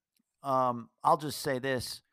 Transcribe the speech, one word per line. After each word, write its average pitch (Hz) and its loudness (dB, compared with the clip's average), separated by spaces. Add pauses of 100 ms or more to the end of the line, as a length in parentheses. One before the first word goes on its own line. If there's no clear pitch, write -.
(420)
um, 127 0 (140)
I'll 156 6
just 147 -6
say 131 -2
this. 127 -4 (120)